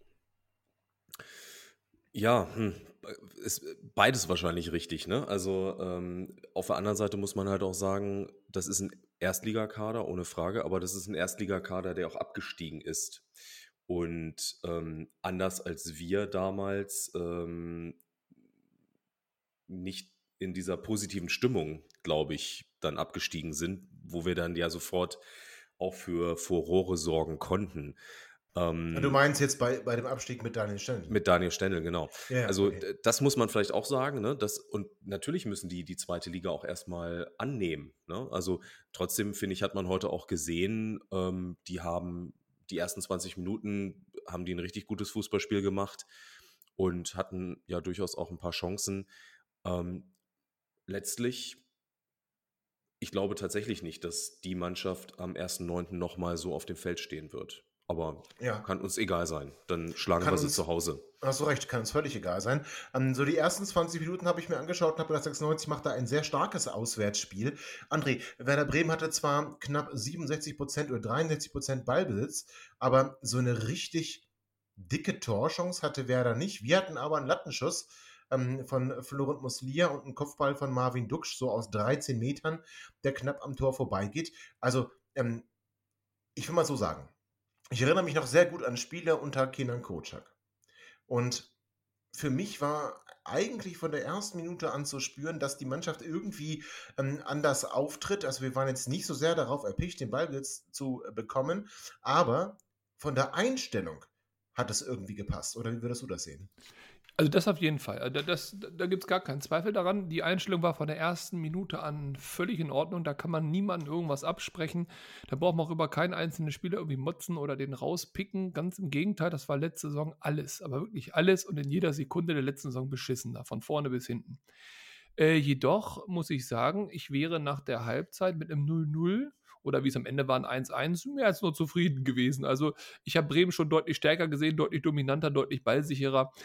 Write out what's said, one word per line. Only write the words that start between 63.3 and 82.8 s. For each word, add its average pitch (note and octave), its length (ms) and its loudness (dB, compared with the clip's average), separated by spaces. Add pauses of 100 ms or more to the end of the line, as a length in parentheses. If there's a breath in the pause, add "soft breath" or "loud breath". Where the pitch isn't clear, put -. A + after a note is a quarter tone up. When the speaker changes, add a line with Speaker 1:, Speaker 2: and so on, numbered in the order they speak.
Speaker 2:
ersten F3+ 300 4
zwanzig E3+ 340 2
Minuten F3 260 -4
habe F3 140 2
ich E3+ 80 -6
mir E3 100 0
angeschaut D#3+ 360 2
und D#3+ 60 -4
habe D#3+ 100 -2
gedacht, D3 160 2
sechsundneunzig D3+ 420 0
macht D3 180 -2
da C#3+ 60 0
ein B2 160 -2
sehr D3 160 2
starkes D#3+ 460 0
Auswärtsspiel. G#2+ 880 -2 (320 loud breath)
André, C#3+ 320 2 (160 loud breath)
Werder C#3+ 260 4
Bremen D#3 260 4
hatte D#3+ 200 2
zwar D3 500 2
knapp D3 340 0
siebenundsechzig D3 640 -4
Prozent C#3+ 360 -2
oder A2+ 100 -2
dreiundsechzig D3 500 0
Prozent C3+ 340 -2
Ballbesitz, B2+ 600 0 (340 loud breath)
aber C3 420 6
so A2+ 160 0
eine A#2+ 300 2
richtig - 600 -4 (480)
dicke C3+ 420 -2
Torchance D#3 640 0
hatte C#3+ 260 -2
Werder B2 280 4
nicht. E3 280 -2
Wir D3+ 140 6
hatten D#3+ 200 0
aber D3+ 200 0
einen C3+ 100 -2
Lattenschuss, - 640 0 (420 loud breath)
ähm, C3 340 0
von B2+ 380 -2
Florent C#3 380 -2
Muslia C3 460 2
und C#3+ 180 -2
einen C3+ 100 -10
Kopfball C#3+ 400 0
von C#3 160 -2
Marvin B2 380 2
Duksch, - 280 -4
so B2+ 140 0
aus A2 180 0
dreizehn A#2 480 2
Metern, C#3+ 460 -2 (400 loud breath)